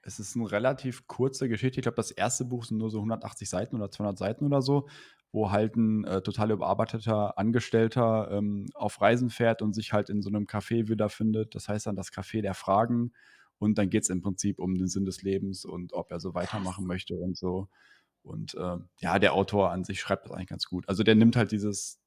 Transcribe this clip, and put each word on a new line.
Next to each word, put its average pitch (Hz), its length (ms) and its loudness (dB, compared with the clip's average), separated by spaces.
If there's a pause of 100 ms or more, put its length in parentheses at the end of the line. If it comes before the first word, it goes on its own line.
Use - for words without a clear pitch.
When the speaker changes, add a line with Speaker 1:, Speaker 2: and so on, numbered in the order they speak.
Speaker 1:
es - 160 -14
ist - 160 -10
eine 113 160 -2
relativ 127 560 -2
kurze 135 420 -2
Geschichte. 127 300 0
Ich 120 40 -8
glaub, 117 120 -2
das - 160 -2
erste 120 340 -2
Buch 120 200 -4
sind 110 120 -2
nur 110 140 -2
so 107 100 -4
hundertachtzig 101 480 -6
Seiten 101 280 -4
oder 101 140 -4
zweihundert 101 280 -4
Seiten 104 260 -2
oder 143 160 4
so, 139 260 2 (440)
wo 104 200 0
halt 107 240 2
ein, 110 300 2
äh, 95 160 0
total 107 300 0
überarbeiteter 104 880 0
Angestellter, 113 920 2
ähm, 101 440 -2
auf - 260 -2
Reisen 120 280 6
fährt 113 320 2
und 104 120 0
sich 110 200 -4
halt 104 160 2
in 104 120 -2
so 98 80 -6
einem 107 160 -2
Café 110 440 -2
wiederfindet. 107 680 0
Das - 140 -10
heißt 107 180 -4
dann 104 100 -4
das 95 160 -10
Café 107 280 -4
der 98 140 -2
Fragen. 120 580 2 (460)
Und 104 180 2
dann 101 120 2
geht's 104 200 2
im 92 120 0
Prinzip 98 380 -2
um 92 160 -2
den 92 120 0
Sinn 98 180 -2
des 92 180 -8
Lebens 98 420 -4
und 90 280 -10
ob 87 180 -6
er 87 80 -6
so 85 160 -8
weitermachen 92 500 -4
Speaker 2:
Krass. - 20 -6
Speaker 1:
möchte 92 300 -6
und 90 200 -4
so. 92 320 -4 (540)
Und, - 320 -10
äh, 90 220 -4 (220)
ja, 90 200 0
der 92 140 6
Autor 95 380 2
an 92 140 -4
sich 95 160 -8
schreibt - 240 -4
das - 80 -14
eigentlich 90 160 -10
ganz - 180 -8
gut. 90 220 -6
Also 98 140 0
der 110 120 8
nimmt 113 220 10
halt 107 140 4
dieses 104 560 -4